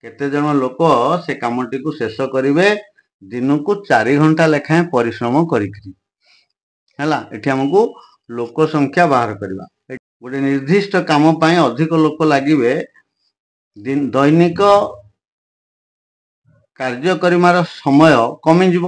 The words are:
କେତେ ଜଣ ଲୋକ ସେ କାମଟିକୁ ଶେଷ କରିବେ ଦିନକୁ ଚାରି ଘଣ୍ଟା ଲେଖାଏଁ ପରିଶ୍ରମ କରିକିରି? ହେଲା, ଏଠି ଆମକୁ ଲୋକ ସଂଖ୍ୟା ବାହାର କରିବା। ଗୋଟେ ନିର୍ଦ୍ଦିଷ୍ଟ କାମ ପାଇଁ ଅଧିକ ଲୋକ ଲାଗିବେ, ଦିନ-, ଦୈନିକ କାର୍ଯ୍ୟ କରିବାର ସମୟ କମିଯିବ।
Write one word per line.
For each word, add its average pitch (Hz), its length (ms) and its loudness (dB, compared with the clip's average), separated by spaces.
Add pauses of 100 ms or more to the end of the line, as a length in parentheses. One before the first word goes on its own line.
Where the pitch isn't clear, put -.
କେତେ 139 260 -6
ଜଣ 147 240 0
ଲୋକ 131 260 -2 (400)
ସେ 160 140 -8
କାମଟିକୁ 127 580 -6
ଶେଷ 127 400 -6
କରିବେ 143 360 0 (540)
ଦିନକୁ 135 500 -2 (120)
ଚାରି 120 320 0
ଘଣ୍ଟା 156 300 2
ଲେଖାଏଁ 156 440 0
ପରିଶ୍ରମ 120 560 -2
କରିକିରି? 104 460 -6 (1040)
ହେଲା, 147 200 -2 (140)
ଏଠି 120 180 -4
ଆମକୁ 139 300 2 (500)
ଲୋକ 120 360 -2
ସଂଖ୍ୟା 151 400 0
ବାହାର 120 280 0
କରିବା। 98 300 -10 (560)
ଗୋଟେ 127 200 -8
ନିର୍ଦ୍ଦିଷ୍ଟ 139 540 -2 (100)
କାମ 151 200 2 (160)
ପାଇଁ 160 160 2
ଅଧିକ 156 400 0
ଲୋକ 156 280 0
ଲାଗିବେ, 139 480 2 (1040)
ଦିନ-, 135 340 -4
ଦୈନିକ 165 500 2 (2250)
କାର୍ଯ୍ୟ 131 380 -2
କରିବାର 175 440 2
ସମୟ 151 540 4 (260)
କମିଯିବ। 175 460 2